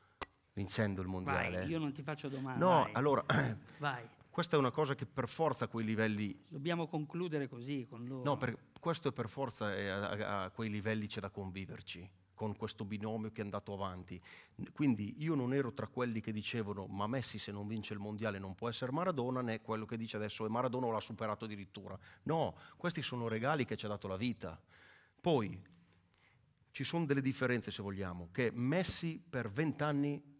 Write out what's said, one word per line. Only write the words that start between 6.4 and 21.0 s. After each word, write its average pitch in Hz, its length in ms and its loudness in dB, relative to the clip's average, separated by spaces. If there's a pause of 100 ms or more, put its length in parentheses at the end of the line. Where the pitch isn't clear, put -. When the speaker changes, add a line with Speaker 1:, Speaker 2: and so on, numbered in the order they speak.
Speaker 2:
Dobbiamo 165 380 0
concludere 151 640 -2
così 127 380 -6
con 120 200 -10
loro. 127 180 -6
Speaker 1:
No, 143 140 4
per, 120 180 0 (240)
questo 160 280 0
è 123 40 2
per 113 160 -2
forza, 110 480 -2
e 101 120 0
a, 101 200 0
a, 101 360 0
a 95 60 -4
quei 110 200 -2
livelli 107 360 0
c'è 101 140 -4
da 98 80 -4
conviverci, 95 920 -8 (120)
con 107 220 -2
questo 110 280 -6
binomio 107 460 -4
che 113 100 -8
è 104 40 0
andato 101 280 -4
avanti. 90 480 -6 (520)
Quindi 110 460 2
io 160 160 0
non 131 200 2
ero 131 180 2
tra 107 140 -4
quelli 120 340 0
che 113 120 -4
dicevano, 101 540 -2
"Ma 101 200 0
Messi 117 320 -2
se 101 140 -8
non 101 140 -4
vince 107 280 -4
il 104 60 -6
mondiale 104 380 -2
non 95 160 -6
può 117 140 -4
essere 123 220 -2
Maradona", 131 500 0
né 113 220 0
quello 110 240 -2
che 117 100 -4
dice 113 200 -4
adesso, 107 280 -2
"È 107 40 0
Maradona 123 380 2
o 113 40 2
l'ha 107 100 0